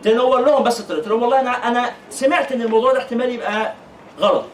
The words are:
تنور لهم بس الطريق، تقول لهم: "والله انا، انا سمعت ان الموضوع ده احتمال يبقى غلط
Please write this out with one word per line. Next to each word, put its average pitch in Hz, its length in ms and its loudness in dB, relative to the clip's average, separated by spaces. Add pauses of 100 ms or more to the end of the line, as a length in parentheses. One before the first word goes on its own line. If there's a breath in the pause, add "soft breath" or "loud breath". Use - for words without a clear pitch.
تنور 247 420 2
لهم 269 180 4
بس 214 160 0
الطريق، 160 220 -6
تقول 208 100 -4
لهم: 226 100 0
"والله 262 180 2
انا، 247 280 -2
انا 240 240 0 (180)
سمعت 277 420 -2
ان 240 100 -4
الموضوع 233 320 2
ده 262 60 2
احتمال 247 300 -4
يبقى 220 440 -4 (460)
غلط - 340 0